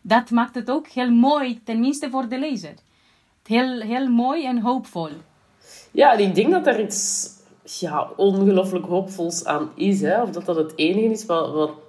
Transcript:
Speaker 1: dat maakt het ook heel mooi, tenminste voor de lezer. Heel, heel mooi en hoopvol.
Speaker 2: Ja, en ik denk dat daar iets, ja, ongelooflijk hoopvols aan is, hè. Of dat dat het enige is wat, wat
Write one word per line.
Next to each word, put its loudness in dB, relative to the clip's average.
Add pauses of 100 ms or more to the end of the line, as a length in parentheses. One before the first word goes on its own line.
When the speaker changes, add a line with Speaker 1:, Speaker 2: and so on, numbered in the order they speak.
Speaker 1:
dat 0
maakt 0
het -6
ook -4
heel -2
mooi, 4
tenminste -2
voor -4
de -6
lezer. -6 (720)
Heel, 0
heel -2
mooi 2
en -2
hoopvol. -4 (840)
Speaker 2:
Ja, 6
en 2
ik 2
denk 2
dat 2
daar 2
iets, -6 (520)
ja, -4
ongelooflijk 2
hoopvols -4
aan -2
is, 0
hè. 0
Of -4
dat -10
dat -2
het -2
enige 2
is -4
wat, -2
wat 0 (160)